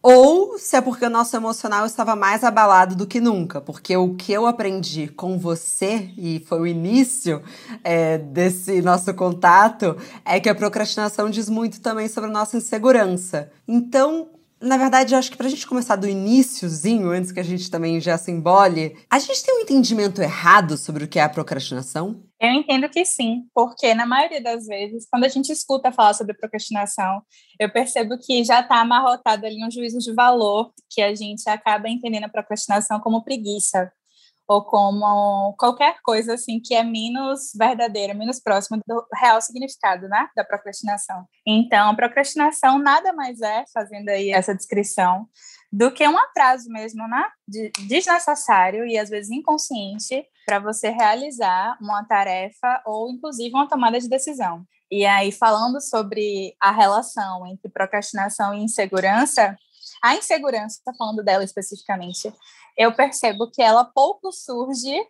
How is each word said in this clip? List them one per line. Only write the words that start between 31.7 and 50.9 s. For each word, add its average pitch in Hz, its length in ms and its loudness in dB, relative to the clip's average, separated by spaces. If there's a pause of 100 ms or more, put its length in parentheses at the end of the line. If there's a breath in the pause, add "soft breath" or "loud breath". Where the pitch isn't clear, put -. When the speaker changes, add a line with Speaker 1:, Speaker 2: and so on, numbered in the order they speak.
Speaker 2:
entendendo 226 360 -6
a 214 60 -12
procrastinação 214 680 -4
como 226 220 0
preguiça, 202 720 -4 (540)
ou 208 160 4
como 202 960 0
qualquer 247 440 2
coisa, 226 320 -2
assim, 233 260 -6
que 240 140 -4
é 233 100 2
menos 240 720 -6
verdadeira, 220 560 -2
menos 220 280 -8
próxima 208 460 -2
do 233 280 -6
real 226 260 4
significado, 226 640 -4
né, 208 300 -2
da 202 80 -2
procrastinação. 202 800 -8 (220)
Então, 214 420 4
a 220 80 2
procrastinação 277 840 2
nada 311 360 2
mais 247 260 -8
é, 220 320 -2
fazendo 208 380 -8
aí 196 220 -2
essa 190 220 0
descrição, 196 720 -2 (460 soft breath)
do 233 180 4
que 294 160 0
um 320 120 4
atraso 262 500 2
mesmo, 220 400 -12
né, 262 160 -2 (240)
de-, 214 240 -8 (160)
desnecessário 262 960 0
e 226 120 -2
às 208 100 -4
vezes 208 220 -8
inconsciente 254 920 -6 (220)
pra 202 140 -2
você 214 320 -4